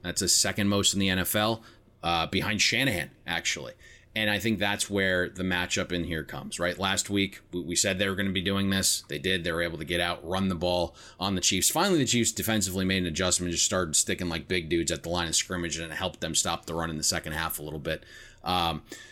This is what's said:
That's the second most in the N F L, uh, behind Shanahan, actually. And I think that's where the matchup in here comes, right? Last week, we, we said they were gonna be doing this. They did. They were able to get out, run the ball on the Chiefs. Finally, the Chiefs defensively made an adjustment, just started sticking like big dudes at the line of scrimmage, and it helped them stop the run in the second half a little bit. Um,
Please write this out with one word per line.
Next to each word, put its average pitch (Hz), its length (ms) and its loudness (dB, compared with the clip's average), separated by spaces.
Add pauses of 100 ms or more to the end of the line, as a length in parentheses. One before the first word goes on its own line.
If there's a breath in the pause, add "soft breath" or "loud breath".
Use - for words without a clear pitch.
That's 87 180 -2
the 92 60 0
second 101 400 2
most 101 260 4
in 98 60 0
the 98 100 4
N 92 80 2
F 92 180 0
L, 110 280 2 (400 loud breath)
uh, 82 240 2
behind 95 340 0
Shanahan, 113 480 2 (160)
actually. 85 480 -4 (420 loud breath)
And 107 140 2
I 104 80 2
think 101 220 2
that's 101 320 0
where 92 360 2
the 95 160 -6
matchup 90 480 0
in 87 120 -2
here 80 200 -4
comes, 69 360 -10
right? 85 180 0
Last 95 320 0
week, 98 320 0 (100)
we, 113 100 -4
we 87 140 -4
said 95 220 2
they 98 120 2
were 95 60 0
gonna 101 140 0
be 95 120 0
doing 98 280 2
this. - 380 0
They 73 100 -6
did. 87 260 0
They 85 80 -2
were 85 120 0
able 82 160 -4
to 80 60 -6
get 87 140 0
out, 87 280 -2
run 95 220 0
the 92 60 0
ball 87 400 0 (240 loud breath)
on 98 140 0
the 90 80 0
Chiefs. 92 300 2
Finally, 180 260 4
the 135 80 4
Chiefs 113 260 2
defensively 98 540 0
made 95 160 2
an 90 60 0
adjustment, 87 440 0
just 82 140 2
started 90 300 0
sticking 90 340 0
like 82 180 -4
big 90 220 -2
dudes 85 220 2
at 78 100 -4
the 85 80 -8
line 85 180 0
of 80 80 -2
scrimmage, 85 440 0
and 82 120 -8
it 78 40 -8
helped 92 260 -6
them 80 140 -4
stop 85 320 0
the 82 80 -6
run 82 160 -2
in 78 60 -4
the 76 60 -4
second 80 300 -2
half 80 240 -4
a 73 60 -10
little 76 160 -8
bit. 78 240 -4 (400 loud breath)
Um, 85 400 0 (280 loud breath)